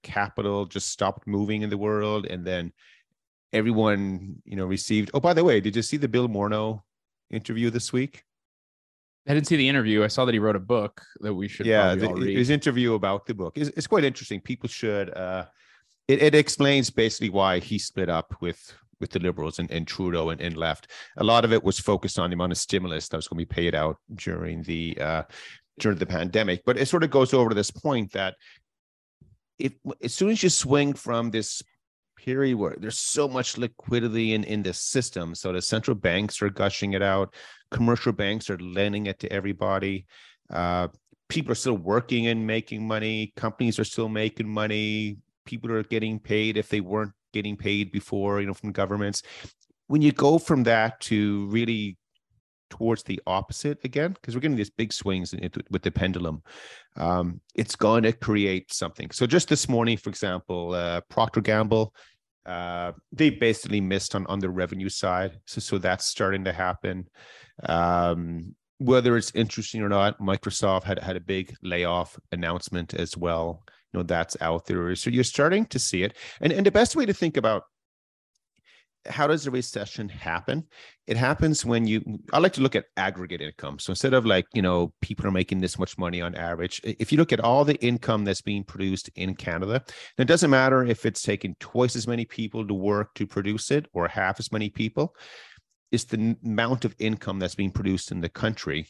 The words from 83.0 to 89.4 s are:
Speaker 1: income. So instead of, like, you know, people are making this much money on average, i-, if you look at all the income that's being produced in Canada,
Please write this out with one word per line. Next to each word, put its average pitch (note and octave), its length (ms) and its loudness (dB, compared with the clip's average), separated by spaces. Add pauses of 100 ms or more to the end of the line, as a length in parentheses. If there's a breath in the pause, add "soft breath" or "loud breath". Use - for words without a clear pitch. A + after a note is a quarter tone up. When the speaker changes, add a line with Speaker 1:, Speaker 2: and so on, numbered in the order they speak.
Speaker 1:
income. D2+ 380 -10
So - 140 -6
instead B2+ 240 2
of, A#2+ 100 6
like, F#2+ 280 4
you G#2+ 100 2
know, F2 360 2
people - 280 -4
are G2 40 0
making F#2 300 0
this F2+ 160 -2
much - 200 -4
money F2 240 -4
on F2 120 -6
average, E2+ 500 -6
i-, A2+ 160 -6
if A2+ 120 -2
you D3+ 80 4
look E3 120 4
at A#2+ 80 2
all B2+ 240 6
the C#3+ 120 2 (100)
income A#2 400 2
that's G2 160 0
being G2+ 220 -4
produced F#2+ 520 -4
in F#2 200 -4
Canada, F#2 400 -4 (420 loud breath)